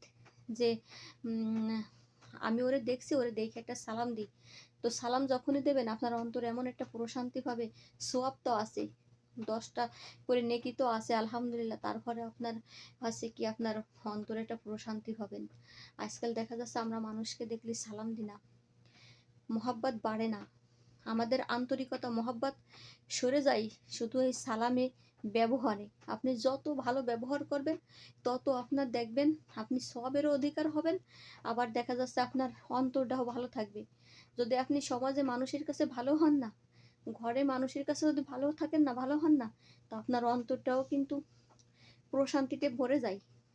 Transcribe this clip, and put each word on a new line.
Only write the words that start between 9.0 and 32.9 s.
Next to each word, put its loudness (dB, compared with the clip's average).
দশটা -2
করে 4
নেকি 0
তো 0
আছে, 2
আলহামদুলিল্লাহ। 0
তারপরে -4
আপনার -6
আছে -4
কি, -4
আপনার -2
অন্তরে -4
একটা -6
প্রশান্তি -8
পাবেন। -8
আজকাল -4
দেখা -4
যাচ্ছে -6
আমরা -2
মানুষকে -6
দেখলে -6
সালাম -6
দিই -6
না, -10
মহব্বত 0
বাড়ে 0
না। -4
আমাদের 2
আন্তরিকতা, -2
মহব্বত 0
সরে 4
যায় 4
শুধু -2
এই 4
সালামে, 2
ব্যবহারে। 2
আপনি 0
যত 0
ভালো 0
ব্যবহার -2
করবেন, 0
তত -2
আপনার 0
দেখবেন 2
আপনি -2
সওয়াবেরও 0
অধিকার 2
হবেন, 2
আবার 0
দেখা 0
যাচ্ছে 0
আপনার 0
অন্তরটাও 2